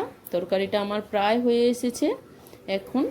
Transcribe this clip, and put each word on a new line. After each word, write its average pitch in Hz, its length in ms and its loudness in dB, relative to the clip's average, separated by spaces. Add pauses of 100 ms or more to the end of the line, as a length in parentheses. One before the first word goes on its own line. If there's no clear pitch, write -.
(320)
তরকারিটা 190 500 -2
আমার 208 200 -2
প্রায় 208 400 2
হয়ে 240 280 4
এসেছে। 247 380 0 (600)
এখন 196 440 -2